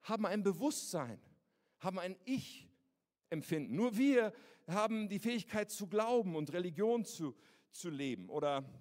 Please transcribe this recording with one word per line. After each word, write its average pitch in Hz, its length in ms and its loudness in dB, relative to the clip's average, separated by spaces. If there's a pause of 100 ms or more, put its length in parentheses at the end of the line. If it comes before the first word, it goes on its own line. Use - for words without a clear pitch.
haben 214 240 0
ein 190 180 0
Bewusstsein, 175 760 0 (600)
haben 185 180 -2
ein 185 260 -4
Ich-Empfinden. - 1500 -6
Nur 220 220 2
wir 247 360 6 (360)
haben 214 400 0
die 196 100 -4
Fähigkeit 214 540 -2
zu 202 160 -6
glauben 214 480 2
und 147 160 -2
Religion 180 520 2
zu, 147 300 -4 (380)
zu - 180 -8
leben 127 400 -4
oder 143 340 0 (160)